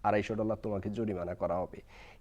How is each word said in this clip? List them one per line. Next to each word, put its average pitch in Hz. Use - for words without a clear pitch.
আড়াইশো 107
ডলার 107
তোমাকে 101
জরিমানা 98
করা 87
হবে।" -